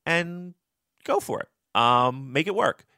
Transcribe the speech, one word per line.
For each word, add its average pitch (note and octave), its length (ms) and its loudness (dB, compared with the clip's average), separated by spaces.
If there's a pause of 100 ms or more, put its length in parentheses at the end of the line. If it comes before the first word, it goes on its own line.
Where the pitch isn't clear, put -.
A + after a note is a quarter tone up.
and F3 500 -4 (480)
go C#4+ 160 0
for - 220 -6
it. - 80 -14 (300)
Um, B2 540 2
make D#3 140 0
it G3 80 -4
work. - 300 -2 (120)